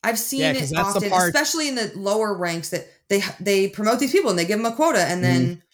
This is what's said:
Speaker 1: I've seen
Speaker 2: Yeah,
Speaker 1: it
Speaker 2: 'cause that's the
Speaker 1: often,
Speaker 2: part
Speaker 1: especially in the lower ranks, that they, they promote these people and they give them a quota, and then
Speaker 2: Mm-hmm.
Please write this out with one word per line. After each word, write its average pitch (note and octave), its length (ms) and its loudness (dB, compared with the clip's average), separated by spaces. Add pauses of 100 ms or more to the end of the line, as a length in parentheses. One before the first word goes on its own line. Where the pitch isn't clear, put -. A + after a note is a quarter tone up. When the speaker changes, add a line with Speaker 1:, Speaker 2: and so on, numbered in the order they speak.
Speaker 1:
I've A3 160 0
seen C4+ 220 -4
Speaker 2:
Yeah, D#3 120 2
Speaker 1:
it - 60 -2
Speaker 2:
'cause C#3+ 120 -4
that's F#3+ 220 0
the G3+ 40 2
Speaker 1:
often, G3+ 120 0
Speaker 2:
part F3+ 200 4
Speaker 1:
especially D4+ 400 0
in C4 60 -4
the A3 200 -4
lower G3+ 420 -2
ranks, E3+ 320 -4
that E3 180 -6 (220)
they, G3+ 140 2 (160)
they G3 300 2
promote G#3+ 300 0
these C4+ 120 0
people F4+ 180 4
and F3+ 80 2
they E3+ 80 0
give G#3 140 0
them A3+ 120 -2
a A3+ 40 -8
quota, D4 280 2
and F3+ 200 -2
then - 240 2
Speaker 2:
Mm-hmm. F3 120 -4 (140)